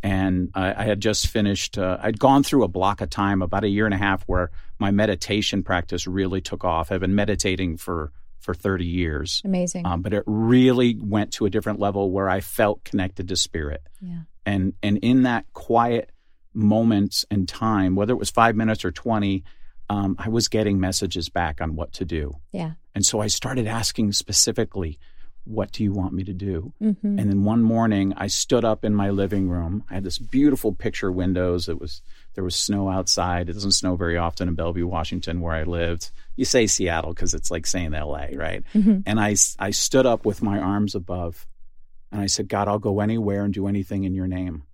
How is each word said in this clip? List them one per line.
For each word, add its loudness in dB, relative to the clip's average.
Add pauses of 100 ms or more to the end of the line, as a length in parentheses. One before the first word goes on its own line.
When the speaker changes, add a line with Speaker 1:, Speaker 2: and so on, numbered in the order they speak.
Speaker 1:
And 2
I, 0
I 0
had 2
just 0
finished, 0
uh, 0
I'd -2
gone 6
through 4
a 0
block 0
of -4
time, 2
about 0
a 2
year 2
and 0
a -2
half, 0
where 0 (280)
my 2
meditation 0
practice -2
really -2
took -8
off. 0
I've 0
been 2
meditating 0
for, -6 (260)
for -4
thirty -2
years. -2
Speaker 2:
Amazing. -2
Speaker 1:
Um, -2
but -2
it 0
really 4
went -2
to -2
a 2
different -2
level 0
where 0
I 0
felt 0
connected -2
to -2
spirit. -4 (180)
Speaker 2:
Yeah. -10 (260)
Speaker 1:
And, 0
and 2
in 6
that 0
quiet 2 (440)
moments 4
and 0
time, 2
whether 2
it 2
was -4
five 6
minutes 0
or -2
twenty, 0 (480)
um, 0
I -6
was 0
getting 2
messages -2
back -2
on -4
what -6
to -6
do. -4 (160)
Speaker 2:
Yeah. -4 (220)
Speaker 1:
And 0
so 2
I 0
started -2
asking -2
specifically, 0 (460)
"What -4
do -4
you 2
want -2
me -4
to -8
do?" -6 (100)
Speaker 2:
Mm-hmm. 0
Speaker 1:
And 2
then 4
one 4
morning, 4
I -4
stood 2
up 2
in 2
my 2
living 0
room. -2
I -8
had -4
this -4
beautiful 4
picture -2
windows. 0
It -4
was, -8 (320)
there -4
was -4
snow 0
outside. 0
It -6
doesn't -2
snow 2
very 0
often -2
in 0
Bellevue, -2
Washington, -4
where -2
I -2
lived. -2 (260)
You 0
say 6
Seattle 0
'cause 4
it's 0
like -2
saying -2
L -4
A, -6
right? -4 (100)
Speaker 2:
Mm-hmm. 6
Speaker 1:
And 2
I 4
s-, 2
I -2
stood 4
up 2
with 0
my 0
arms 0
above, -6 (640)
and -4
I 0
said, -2
"God, 0
I'll 2
go 0
anywhere 0
and 0
do -2
anything -2
in -2
your -2
name." -6